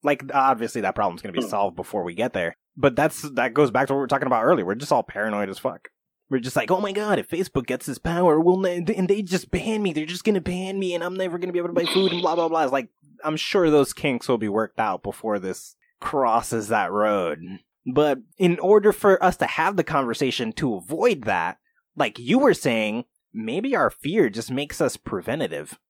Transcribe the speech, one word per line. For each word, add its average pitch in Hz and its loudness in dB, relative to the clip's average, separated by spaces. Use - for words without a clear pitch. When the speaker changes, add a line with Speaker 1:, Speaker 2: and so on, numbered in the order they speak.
Speaker 1:
Like, 143 2
obviously 127 2
that 95 0
problem's 95 -2
gonna 101 -10
be 117 -2
Speaker 2:
Hmm. 113 -4
Speaker 1:
solved 101 0
before 92 -4
we 87 -6
get 110 -2
there. 85 -2
But 135 2
that's, 151 0
that 123 -2
goes 143 4
back 131 2
to 135 0
what 139 0
we 139 0
were 131 -4
talking 135 0
about 120 2
earlier. 143 4
We're 95 0
just 135 -4
all 127 4
paranoid 104 -2
as 95 -10
fuck. - -8
We're 135 0
just 123 -6
like, 117 -2
"Oh 180 2
my 208 -2
God, 208 0
if 110 -4
Facebook 165 -4
gets - -6
this 135 -8
power, 170 2
we'll 180 4
ne-, 175 -2
and 185 0
they 202 2
just 175 -4
ban 214 -2
me, 190 0
they're 156 -4
just 175 -10
gonna 202 2
ban 185 -6
me 185 -2
and 170 -4
I'm 180 -6
never 180 -4
gonna 180 -6
be 175 0
able 175 -4
to 170 -8
buy 170 0
food 185 2
and 175 -4
blah, 170 0
blah, 170 2
blah." 160 2
It's 131 0
like, 131 -2
I'm 156 -2
sure 175 2
those 147 4
kinks 127 -4
will 123 2
be 107 -2
worked 107 -2
out 101 -2
before 104 -4
this 92 -10
crosses 117 0
that 117 0
road. 98 0
But 139 2
in 175 2
order 208 6
for 196 4
us 185 4
to - 0
have 185 0
the 165 0
conversation 127 -2
to 127 -2
avoid 160 0
that, 90 -2
like 127 -2
you 139 2
were 262 6
saying, 113 -2
maybe 160 -4
our 143 2
fear 160 0
just 110 -8
makes 143 -4
us 135 0
preventative. 87 -6